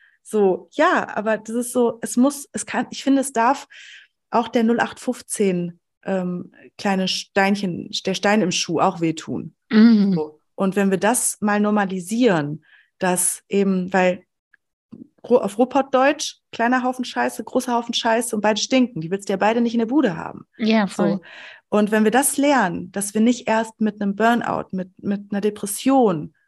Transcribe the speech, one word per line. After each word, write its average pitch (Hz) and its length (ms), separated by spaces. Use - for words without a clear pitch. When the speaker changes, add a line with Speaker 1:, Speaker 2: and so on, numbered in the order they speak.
Speaker 1:
So, 190 480
ja, 311 440
aber 214 220
das 220 180
ist 240 180
so, 233 280
es - 160
muss, 277 340
es - 140
kann, 226 260
ich - 120
finde, 269 180
es 262 120
darf 233 340
auch 226 160
der 233 160
null 233 160
acht - 200
fünfzehn, 180 800
ähm, 180 500
kleine 190 300
Steinchen, 196 840
der 190 80
Stein 208 280
im 180 100
Schuh - 280
auch 180 220
wehtun. 160 540
Speaker 2:
Mhm. 214 440
Speaker 1:
So. 156 280
Und 190 220
wenn 196 140
wir 190 60
das 214 440
mal 208 180
normalisieren, 196 1040
dass - 500
eben, 190 420
weil 185 320
gro-, - 180
auf - 180
Ruhrpottdeutsch, 269 800
kleiner 240 300
Haufen 254 200
Scheiße, 247 400
großer 254 300
Haufen 233 200
Scheiße 233 400
und 214 80
beide 214 200
stinken, 247 400
die 160 100
willst 196 160
du 202 60
ja 190 40
beide 214 220
nicht 233 140
in 233 60
der 226 80
Bude 247 280
haben. - 300
Speaker 2:
Ja, 220 300
Speaker 1:
So. 202 160
Speaker 2:
voll. 202 180
Speaker 1:
Und 208 220
wenn 214 120
wir 214 80
das 269 260
lernen, 190 560
dass 202 200
wir 214 80
nicht 240 280
erst 220 320
mit 214 200
einem 196 140
Burnout, 226 560
mit, 185 260
mit 202 340
einer 202 100
Depression, 208 920